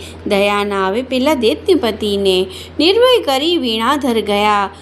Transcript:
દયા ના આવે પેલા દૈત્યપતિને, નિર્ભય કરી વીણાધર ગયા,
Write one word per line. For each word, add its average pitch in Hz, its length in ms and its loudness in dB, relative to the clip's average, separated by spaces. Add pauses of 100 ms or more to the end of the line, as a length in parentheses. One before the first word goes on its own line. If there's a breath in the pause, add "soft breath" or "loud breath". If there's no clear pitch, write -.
(260 loud breath)
દયા 202 380 0
ના 196 220 -2
આવે 208 160 -2
પેલા 262 320 0
દૈત્યપતિને, 208 1120 0 (320 loud breath)
નિર્ભય 440 440 4
કરી 294 340 0
વીણાધર 240 640 0
ગયા, 202 500 0 (120)